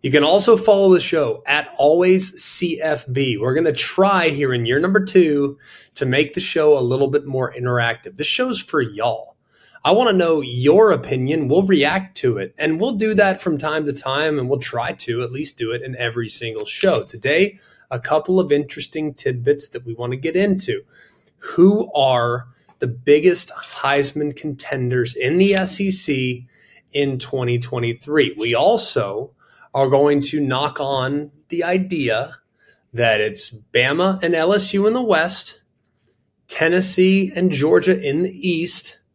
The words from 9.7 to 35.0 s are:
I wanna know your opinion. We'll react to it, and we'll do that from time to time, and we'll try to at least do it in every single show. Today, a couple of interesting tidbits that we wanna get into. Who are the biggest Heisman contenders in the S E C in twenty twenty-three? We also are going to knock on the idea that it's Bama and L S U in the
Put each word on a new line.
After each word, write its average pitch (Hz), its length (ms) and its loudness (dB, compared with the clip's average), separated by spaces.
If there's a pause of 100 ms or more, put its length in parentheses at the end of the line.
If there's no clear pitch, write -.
I 147 60 4
wanna 220 220 4
know 165 280 2
your 139 500 4
opinion. 139 560 -2
We'll 151 140 4
react 185 560 0
to 117 220 0
it, 95 180 -8
and 160 220 0
we'll 240 140 -2
do 220 200 0
that 196 280 2
from 160 180 -2
time 156 260 -2
to 143 80 -4
time, 143 460 -2
and 127 100 -4
we'll 135 80 0
try 123 360 -6
to 120 280 -6
at 120 100 -6
least 143 280 -10
do 113 120 -4
it 120 120 -6
in 131 120 -10
every 117 340 -6
single 110 360 -8
show. 151 380 0
Today, 170 560 -2 (320)
a 123 80 -6
couple 156 400 0
of 151 120 0
interesting 147 600 -4
tidbits 131 560 -2
that 123 160 -14
we 117 80 -12
wanna 120 220 -6
get 160 200 -6
into. 190 460 -2 (560)
Who 202 560 2
are 123 540 0 (320)
the 127 80 -2
biggest 151 640 2
Heisman 143 840 -4
contenders 127 760 -4
in 135 240 0
the 196 160 4
S 190 260 -2
E 196 120 0
C 127 560 -4 (440)
in 139 280 -2
twenty 123 400 -4
twenty-three? 120 760 -2
We 113 200 -2
also 131 800 -2 (380)
are 135 140 2
going 143 320 4
to 147 220 -4
knock 139 400 -2
on 139 500 -4 (160)
the 170 160 -4
idea 165 720 -2 (560)
that 113 300 2
it's 107 340 -6 (160)
Bama 170 500 0
and 175 140 0
L 165 180 0
S 196 200 -2
U 196 120 0
in 220 60 2
the 254 100 -2